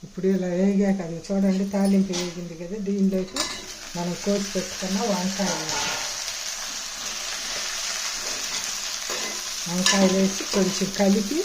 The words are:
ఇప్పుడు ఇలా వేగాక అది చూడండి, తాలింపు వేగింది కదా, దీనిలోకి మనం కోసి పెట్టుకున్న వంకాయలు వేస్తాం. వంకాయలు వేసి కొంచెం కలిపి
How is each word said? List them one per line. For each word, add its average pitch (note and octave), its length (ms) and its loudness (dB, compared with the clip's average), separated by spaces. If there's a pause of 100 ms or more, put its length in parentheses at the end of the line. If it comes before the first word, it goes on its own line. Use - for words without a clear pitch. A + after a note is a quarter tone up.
ఇప్పుడు F#3 280 -2
ఇలా F#3 240 0
వేగాక G3 480 4
అది E3 200 -6
చూడండి, G3 380 4 (100)
తాలింపు G3 440 4
వేగింది F3 420 -6
కదా, F#3+ 260 -6
దీనిలోకి F#3+ 520 2 (580)
మనం F3 260 -2
కోసి G3+ 320 0
పెట్టుకున్న F#3+ 420 -4 (160)
వంకాయలు F3+ 520 -2
వేస్తాం. - 340 -2 (3750)
వంకాయలు F#3+ 500 4
వేసి F#3+ 240 2 (120)
కొంచెం F#3+ 320 2 (140)
కలిపి G3+ 440 4